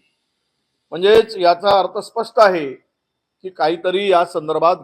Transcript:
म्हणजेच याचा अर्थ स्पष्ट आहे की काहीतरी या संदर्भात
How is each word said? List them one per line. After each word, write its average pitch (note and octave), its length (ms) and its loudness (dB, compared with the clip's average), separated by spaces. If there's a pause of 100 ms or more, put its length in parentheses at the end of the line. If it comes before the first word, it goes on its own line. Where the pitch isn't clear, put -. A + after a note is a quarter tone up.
(920)
म्हणजेच G3+ 460 2
याचा F3+ 420 2
अर्थ F#3 200 -4
स्पष्ट - 380 -8
आहे F3+ 360 2 (680)
की F#3+ 60 -12
काहीतरी F3+ 600 -4
या F3 140 2
संदर्भात D#3+ 600 -2